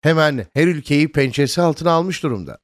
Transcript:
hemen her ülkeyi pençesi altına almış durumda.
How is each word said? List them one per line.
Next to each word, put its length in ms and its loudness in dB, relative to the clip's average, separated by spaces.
hemen 540 0
her 120 2
ülkeyi 460 0
pençesi 480 0
altına 300 0
almış 320 -2
durumda. 420 -6